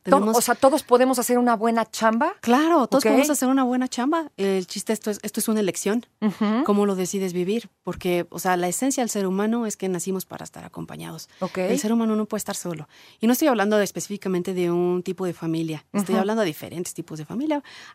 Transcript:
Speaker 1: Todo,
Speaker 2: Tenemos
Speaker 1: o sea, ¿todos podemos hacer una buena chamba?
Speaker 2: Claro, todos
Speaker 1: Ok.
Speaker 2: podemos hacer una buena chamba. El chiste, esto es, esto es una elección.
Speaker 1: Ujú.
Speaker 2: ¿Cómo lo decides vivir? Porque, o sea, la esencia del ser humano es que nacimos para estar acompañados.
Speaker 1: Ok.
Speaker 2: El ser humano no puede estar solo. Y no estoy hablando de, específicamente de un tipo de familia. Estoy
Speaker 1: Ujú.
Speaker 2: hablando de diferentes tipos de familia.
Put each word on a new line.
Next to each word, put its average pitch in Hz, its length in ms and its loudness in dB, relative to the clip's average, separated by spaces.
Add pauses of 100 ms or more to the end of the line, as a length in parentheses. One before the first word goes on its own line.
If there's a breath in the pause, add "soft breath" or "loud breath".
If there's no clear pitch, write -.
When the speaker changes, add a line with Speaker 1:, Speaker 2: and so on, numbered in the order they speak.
Speaker 1:
Todo, 180 140 6
Speaker 2:
Tenemos 220 200 2
Speaker 1:
o 233 40 4
sea, 240 140 2
¿todos 269 280 4
podemos 254 340 4
hacer 247 200 2
una 240 180 4
buena 226 340 0
chamba? 226 520 2
Speaker 2:
Claro, 285 460 4
todos 269 180 2
Speaker 1:
Ok. 214 60 6
Speaker 2:
podemos 269 180 4
hacer 269 180 0
una 269 160 2
buena 254 240 0
chamba. 294 480 -2
El 190 320 -2
chiste, - 240 -6
esto 214 200 -4
es, 202 120 -6
esto 208 160 -6
es - 80 -2
una 214 140 2
elección. 202 440 -2 (140)
Speaker 1:
Ujú. 214 460 0
Speaker 2:
¿Cómo 202 200 4
lo 196 100 0
decides 185 360 -4
vivir? 180 380 -4 (140)
Porque, 175 480 -2
o 175 80 -12
sea, 185 180 0
la 180 100 0
esencia 262 340 -2
del 226 80 -2
ser 196 180 -2
humano 220 380 -2
es 208 120 -6
que 190 100 -6
nacimos 185 380 -4
para - 180 -14
estar 165 220 -18
acompañados. 165 640 -14 (100)
Speaker 1:
Ok. 185 200 -6
Speaker 2:
El 196 200 0
ser 214 140 0
humano 220 240 0
no 214 80 -2
puede 214 140 -6
estar 202 180 -8
solo. 160 320 -10 (320 soft breath)
Y 220 60 2
no 240 60 6
estoy 311 140 2
hablando 214 300 2
de, 202 80 4
específicamente 185 680 -4
de 180 180 0
un 180 320 0
tipo 185 220 -6
de 175 80 -4
familia. 160 600 -4
Estoy 185 220 0
Speaker 1:
Ujú. - 40 2
Speaker 2:
hablando 220 220 0
de 196 60 2
diferentes - 460 -8
tipos 160 260 -12
de 151 60 -10
familia. 285 380 -4 (320 loud breath)